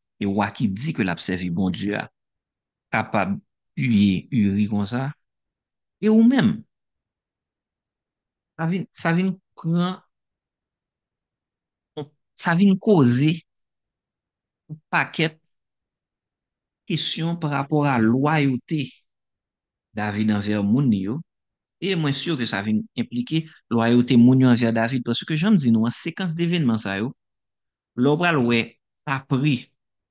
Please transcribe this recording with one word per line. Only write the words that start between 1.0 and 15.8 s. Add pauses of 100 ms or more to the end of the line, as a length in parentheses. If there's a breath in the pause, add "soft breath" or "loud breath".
l
ap
sèvi
Bondye
a, (880)
kapab (440)
uye
uri
konsa (920)
e
ou
menm. (2000)
Sa
vin,
sa
vin (240)
pran (2000)
on, (320)
sa
vin
koze (1400)
on (160)
pakèt (1500)